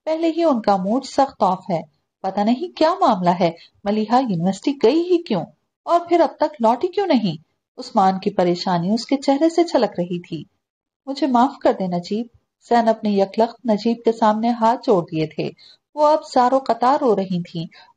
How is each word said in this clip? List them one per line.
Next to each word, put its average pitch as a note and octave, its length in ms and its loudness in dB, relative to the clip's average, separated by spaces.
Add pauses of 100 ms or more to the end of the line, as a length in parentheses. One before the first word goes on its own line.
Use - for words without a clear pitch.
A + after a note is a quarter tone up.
पहले D#4+ 220 -2
ही D#4+ 160 0
उनका A3 320 2
मूड G3+ 280 -2
सख्त - 380 -2
ऑफ F3+ 280 0
है। E3 120 -2 (400)
पता F#3+ 220 -2
नहीं B3+ 280 -2
क्या D#4+ 220 2
मामला G#3+ 360 2
है, G3 260 0 (300)
मलिहा G#3+ 320 0
यूनिवर्सिटी G3 600 -2
गई C#4+ 240 2
ही F4 160 0
क्यों G#3 260 -4 (420)
और E4+ 120 2
फिर E4+ 220 2
अब C#4+ 200 2
तक D#4 120 0 (100)
लौटी A#3 260 2
क्यों G4 180 -2
नहीं?" G#3 320 0 (380)
उस्मान F#3+ 420 0
की G3 120 -2
परेशानी F3 600 0
उसके A#3+ 260 -2
चेहरे C#4 340 0
से E4+ 140 2
छलक B3+ 340 0
रही F3 200 -4
थी। E3+ 280 -12 (640)
"मुझे C#4 180 -4
माफ B3+ 360 2
कर C#4 100 4
दे F#3 160 -4
नजीब।" F#3+ 400 -6 (400)
जैनब A3+ 360 2
ने G#3 120 0
यकलख्त G3 400 0 (100)
नजीब A3+ 380 0
के A3+ 80 4
सामने A3 360 0
हाथ A#3 280 0
जोड़ G3 280 0
दिए D#3 240 -4 (100)
थे। D3+ 160 -6 (420)
वो D4+ 60 0
अब D4+ 200 4
सारों C4 380 2
कतार C4 400 0
रो A#3 140 2
रही F#3 280 -4
थीं। E3+ 260 -10 (280)